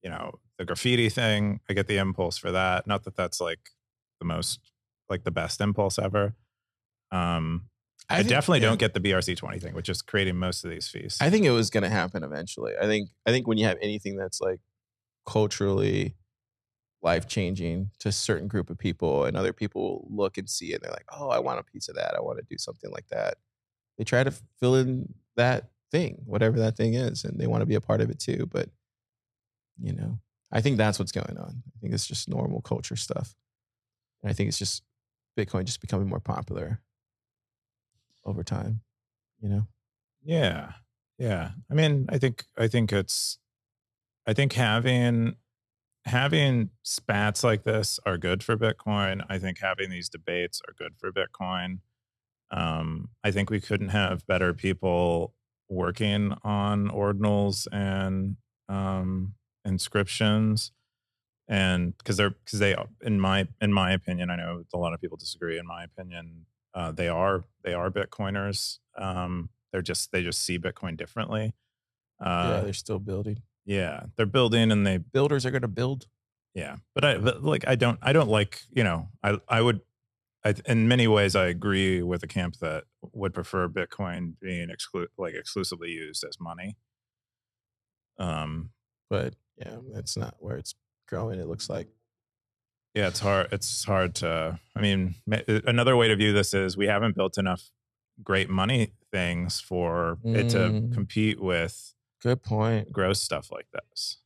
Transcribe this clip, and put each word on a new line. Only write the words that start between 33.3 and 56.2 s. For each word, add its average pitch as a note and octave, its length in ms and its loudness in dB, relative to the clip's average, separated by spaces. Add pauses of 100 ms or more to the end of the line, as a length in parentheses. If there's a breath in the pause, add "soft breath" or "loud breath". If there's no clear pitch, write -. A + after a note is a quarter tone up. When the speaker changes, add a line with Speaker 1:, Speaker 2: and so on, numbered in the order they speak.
Speaker 2:
And G2+ 80 -4
I - 40 0
think G2+ 140 0
it's G2+ 100 -4
just - 240 -4 (560)
Bitcoin F#2+ 260 -2
just - 160 -6
becoming G2 280 -2
more F2+ 120 -2
popular - 600 -4 (1400)
over G2+ 200 -4
time, A2 360 -4 (600)
you G#2 80 -6
know? G2+ 180 2 (560)
Speaker 1:
Yeah. C3 500 0 (460)
Yeah. F#2 340 -2 (180)
I C#3 40 -4
mean, D3 340 4
I D3 100 0
think, B2 260 0 (120)
I A2+ 120 2
think A2 240 2
it's, - 460 0 (880)
I A2 80 2
think C#3 180 4
having, A#2+ 840 4 (680)
having C3 680 4 (120)
spats G#2 600 0
like A2 220 4
this A2 420 0
are F#2 120 0
good F2+ 240 0
for A#2 140 0
Bitcoin. G#2 720 0
I G2 100 -4
think F#2 220 -6
having F#2+ 300 -2
these F2 180 -8
debates F2 600 -4
are - 60 -18
good E2 240 -12
for F#2 140 -8
Bitcoin. F#2 640 -4 (720)
Um, D#2+ 580 -4 (160)
I G#2 60 2
think G2 180 0
we G#2+ 120 0
couldn't G2+ 280 -2
have F#2+ 380 0
better F2+ 260 2
people F2 840 0 (360)
working G2+ 760 0